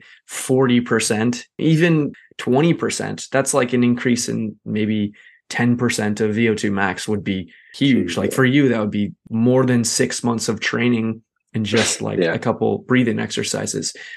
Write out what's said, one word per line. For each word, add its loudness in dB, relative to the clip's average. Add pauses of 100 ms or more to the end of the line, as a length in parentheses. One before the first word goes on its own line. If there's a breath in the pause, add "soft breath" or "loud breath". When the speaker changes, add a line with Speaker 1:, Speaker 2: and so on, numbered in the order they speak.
(280 loud breath)
Speaker 1:
forty 2
percent, 0 (140)
even 2 (260 loud breath)
twenty 2
percent, -6
that's, 0
like, 2
an 2
increase 0
in -6 (100)
maybe -2 (340 loud breath)
ten 0
percent -2
of 0
V 2
O 2
two -2
max -2
would -2
be -6 (240 loud breath)
huge. 2 (220)
Speaker 2:
Huge, -4
Speaker 1:
Like, -2
Speaker 2:
yeah. -6
Speaker 1:
for 4
you, 4
that 0
would 0
be -2 (180)
more 2
than 2
six -2
months -2
of -2
training -2 (320)
and -2
just, 0
like, -4
Speaker 2:
Yeah. 2
Speaker 1:
a -2
couple 0
breathing 2
exercises. -6 (240 loud breath)